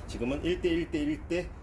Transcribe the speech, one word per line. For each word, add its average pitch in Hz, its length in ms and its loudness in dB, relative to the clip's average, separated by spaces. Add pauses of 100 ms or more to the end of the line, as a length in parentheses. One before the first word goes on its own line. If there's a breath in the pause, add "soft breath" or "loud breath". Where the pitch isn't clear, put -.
지금은 127 360 -2
일 175 200 2
대 175 80 4
일 165 200 2
대 147 140 2
일 147 240 0
대 170 220 0 (120)